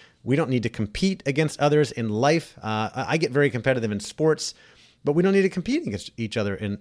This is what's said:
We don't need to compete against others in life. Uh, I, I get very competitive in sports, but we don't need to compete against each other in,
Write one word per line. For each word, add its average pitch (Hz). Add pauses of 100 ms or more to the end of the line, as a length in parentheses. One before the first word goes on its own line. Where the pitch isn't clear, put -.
(220)
We 127
don't 147
need 123
to 117
compete 185
against 143
others 147
in 113
life. 139
Uh, 110
I, 135
I 147
get 160
very 143
competitive 120
in 104
sports, 151 (500)
but 143
we 170
don't 190
need 196
to 190
compete 262
against 101
each 113
other 101
in, 101